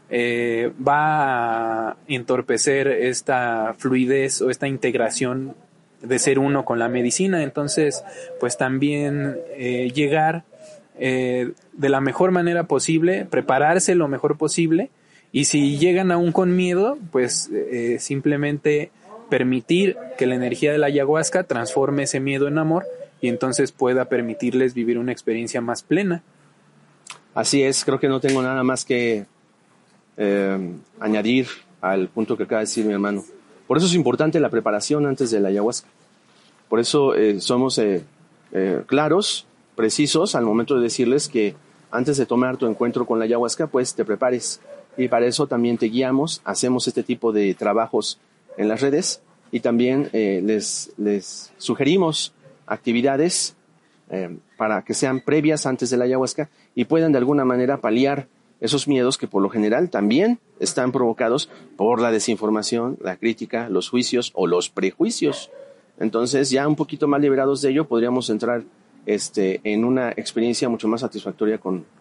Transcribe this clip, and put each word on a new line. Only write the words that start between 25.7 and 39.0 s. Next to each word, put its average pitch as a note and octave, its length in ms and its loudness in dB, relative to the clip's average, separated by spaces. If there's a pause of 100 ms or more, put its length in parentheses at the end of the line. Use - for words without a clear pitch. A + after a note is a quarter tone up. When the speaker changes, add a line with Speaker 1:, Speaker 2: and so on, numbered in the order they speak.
Speaker 1:
plena. F3 400 -2 (1120)
Speaker 2:
Así A2+ 300 2
es, C3+ 220 0
creo C3+ 140 0
que C#3+ 100 0
no C3+ 120 0
tengo C3+ 220 2
nada C3 200 -2
más B2+ 220 0
que, A#2 400 0 (960)
eh, G2 560 0 (260)
añadir A2 460 0 (340)
al F#2 280 0
punto A2 280 -4
que G2+ 60 -2
acaba A2 160 -2
de A2 80 -2
decir A2 180 -2
mi G#2+ 80 0
hermano. G2+ 320 -2 (420)
Por C3+ 120 2
eso F3 80 2
es F3 80 2
importante D#3 440 2
la C#3 120 2
preparación A2+ 560 0
antes C3+ 240 -2
de A2 100 2
la G2 80 2
ayahuasca. G#2 400 -2 (800)
Por A2 120 0
eso, C3+ 340 2
eh, G#2 260 2
somos, B2+ 380 0
eh, G2+ 260 0 (480)
eh, F#2+ 340 0
claros, D3+ 600 0 (300)